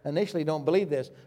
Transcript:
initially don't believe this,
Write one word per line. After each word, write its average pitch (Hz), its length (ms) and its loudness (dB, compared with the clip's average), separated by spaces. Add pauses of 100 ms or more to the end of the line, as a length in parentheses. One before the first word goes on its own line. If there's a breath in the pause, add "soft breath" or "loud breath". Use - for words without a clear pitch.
initially 165 400 0
don't 156 200 -2
believe 175 240 2
this, 135 220 -2 (160 soft breath)